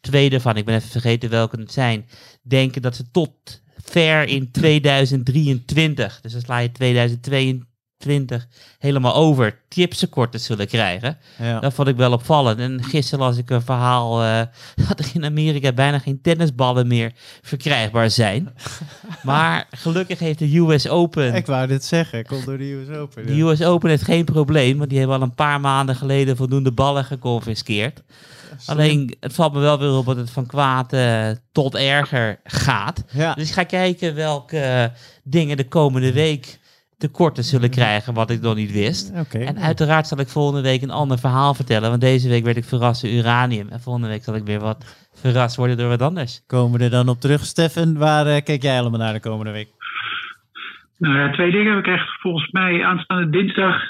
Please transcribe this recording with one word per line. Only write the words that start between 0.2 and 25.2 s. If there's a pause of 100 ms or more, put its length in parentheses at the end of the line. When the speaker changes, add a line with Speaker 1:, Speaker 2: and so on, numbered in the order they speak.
Speaker 1:
daarvan,
ik
ben
even
vergeten
welke
het
zijn, (360)
denken
dat
ze
tot (240)
ver
in
tweeduizend
drieëntwintig,
dus
dan
sla
je
tweeduizend
tweeëntwintig (320)
helemaal
over,
chipstekorten
zullen
krijgen. (200)
Speaker 2:
Ja.
Speaker 1:
Dat
vond
ik
wel
opvallend.
En
gisteren
las
ik
een
verhaal,
eh, (360)
<laughs>
dat
er
in
Amerika
bijna
geen
tennisballen
meer (300)
verkrijgbaar
zijn.
Speaker 2:
<laughs>
Speaker 1:
Maar
gelukkig
heeft
de
U
S
Open
Speaker 2:
Ik
wou
dit
zeggen,
komt
door
de
U
S
Open,
Speaker 1:
de
Speaker 2:
ja.
Speaker 1:
U
S
Open
heeft
geen
probleem,
want
die
hebben
al